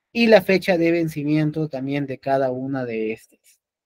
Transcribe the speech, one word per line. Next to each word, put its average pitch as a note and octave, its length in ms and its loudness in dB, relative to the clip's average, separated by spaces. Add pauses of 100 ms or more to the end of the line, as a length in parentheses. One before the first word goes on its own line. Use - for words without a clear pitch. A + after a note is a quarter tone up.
(140)
y A#3 140 2
la G#3 140 8
fecha F#3 360 2
de E3 140 2
vencimiento D#3 760 0
también C#3 380 -6
de C3 140 -10
cada C3+ 320 0
una C3 340 -6
de A2 260 -4
estas. - 480 -18 (260)